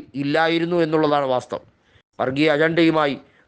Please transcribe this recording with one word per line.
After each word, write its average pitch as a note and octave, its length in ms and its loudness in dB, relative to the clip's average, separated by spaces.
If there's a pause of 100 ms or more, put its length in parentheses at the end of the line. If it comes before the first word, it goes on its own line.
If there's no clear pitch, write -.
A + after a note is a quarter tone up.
(240)
ഇല്ലായിരുന്നു E3 600 0
എന്നുള്ളതാണ് D3+ 480 0
വാസ്തവം. B2 320 -6 (540)
വർഗീയ C#3 360 0
അജണ്ടയുമായി D#3+ 600 2 (300)